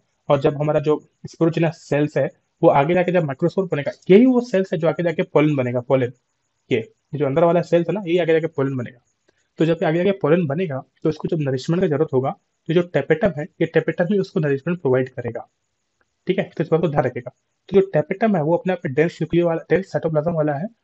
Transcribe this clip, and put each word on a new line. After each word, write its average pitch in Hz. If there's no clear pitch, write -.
और 143
जब 143
हमारा 151
जो 147
sporonginous 165
cells 147
है 143
वो 165
आगे 147
जाके 180
जब 175
माइक्रोस्पोर 170
बनेगा, 143
यही 220
वो 247
cells 190
है 180
जो 160
आगे 151
जाके 160
pollen 147
बनेगा, 123
pollen, 127
ये, 123
ये -
जो 143
अंदर 151
वाला 170
cells 170
है 165
ना, 208
यही 170
आगे 160
जाके 160
पॉलन 135
बनेगा। 117
तो 170
जब 165
आगे 170
जाके 196
pollen 165
बनेगा 143
तो 165
इसको 156
जब 165
नरिशमेंट 143
की 185
जरूरत 151
होगा, 135
तो 160
जो 175
tapetum 156
है, 151
ये 160
tapetum 165
ही 202
उसको 190
nourishment 151
provide 127
करेगा, -
ठीक 180
है, 160
तो 156
इस -
बात 160
को 175
ध्यान 147
रखिएगा। 123
तो 196
जो 196
tapetum 190
है 156
वो 165
अपने 180
आप 180
में 135
dense 160
न्यूक्लियर 170
वाला, 165
dense 180
cytoplasm 156
वाला 151
है 151